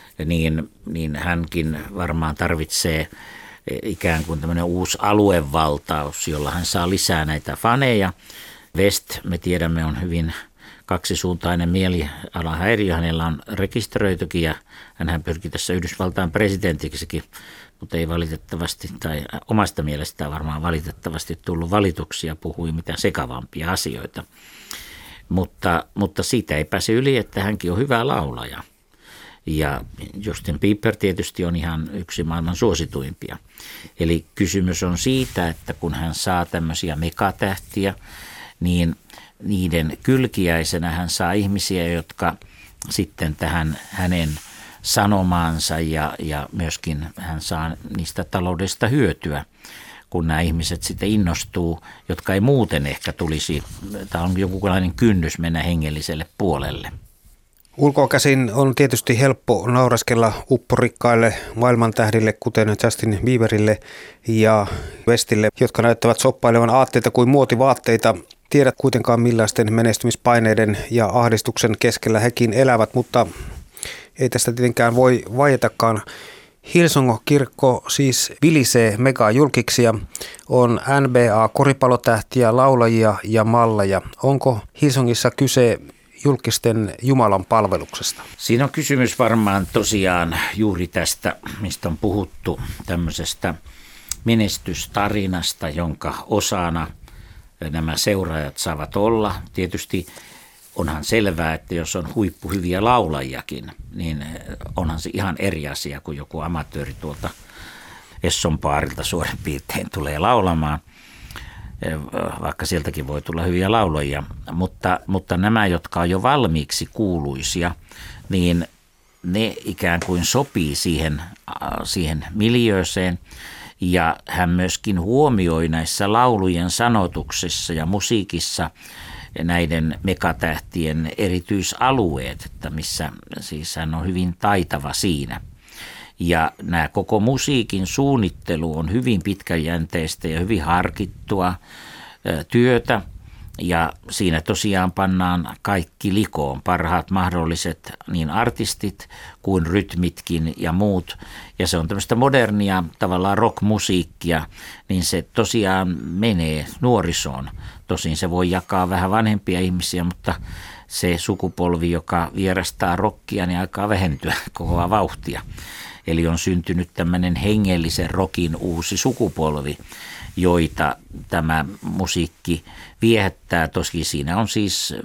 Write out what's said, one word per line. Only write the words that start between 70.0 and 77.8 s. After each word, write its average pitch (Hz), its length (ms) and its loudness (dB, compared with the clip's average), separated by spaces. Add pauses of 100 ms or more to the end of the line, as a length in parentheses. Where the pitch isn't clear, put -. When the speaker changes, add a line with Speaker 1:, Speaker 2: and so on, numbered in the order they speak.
Speaker 2:
ja 117 140 4
ahdistuksen 113 720 2
keskellä 113 400 2
hekin 117 340 2
elävät, 120 400 4
mutta 120 340 2 (920)
ei 127 100 2
tästä - 220 0
tietenkään 120 440 2
voi 127 280 6 (140)
vaietakaan. 117 640 4 (760)
Hillsong-kirkko 135 1120 4